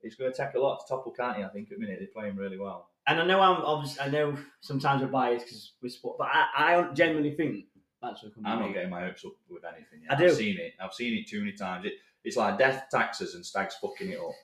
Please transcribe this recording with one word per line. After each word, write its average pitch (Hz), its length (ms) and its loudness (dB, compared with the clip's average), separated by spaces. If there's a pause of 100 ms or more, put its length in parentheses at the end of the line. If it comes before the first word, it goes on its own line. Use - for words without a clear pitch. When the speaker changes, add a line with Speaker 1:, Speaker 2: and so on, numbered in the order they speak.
Speaker 1:
It's 113 140 -12
gonna 131 180 -2
take 135 220 -4
a 120 40 2
lot 135 200 2
to - 80 -16
topple 131 240 -6
Canty, 123 320 -4
I 95 60 -6
think, 101 220 -12
at 98 60 -10
the 110 80 -6
minute. 95 140 -6
They're 95 140 -10
playing 104 220 -6
really 95 220 -6
well. 95 320 -10 (180)
Speaker 2:
And 156 140 4
I 170 40 2
know 190 140 6
I'm, 180 240 8
obvious-, 147 380 -2
I 139 80 -4
know 147 260 2 (260)
sometimes 139 400 0
we're 131 80 0
biased 120 380 2
'cause 110 340 -18
we 123 80 -6
support, - 280 -8
but 143 140 0
I, 151 160 6 (280)
I 170 180 4
genuinely 156 420 4
think 123 300 -2 (360)
that's 117 220 -10
what 107 100 -18 (120)
Speaker 1:
I'm 113 140 0
not 104 100 0
Speaker 2:
we 92 40 -4
Speaker 1:
getting 92 160 -4
my 90 120 -6
hopes 90 240 -8
up 85 80 -14 (160)
with 87 160 -14
anything - 380 -18
yet. - 80 -8
Speaker 2:
I 139 60 2
do. 170 80 6
Speaker 1:
I've 170 80 10
seen 107 260 0
it. 82 220 -8
I've 92 120 -8
seen 120 240 -4
it 92 100 -8
too 104 120 -6
many 104 140 -4
times. 92 320 -6
It, 101 80 -6 (300)
it's 107 140 -6
like 101 200 2
death, 131 340 4
taxes, 90 440 -2
and 87 100 -14
Stags - 360 -4
fucking - 300 -6
it - 80 -8
up. 85 120 -6 (120)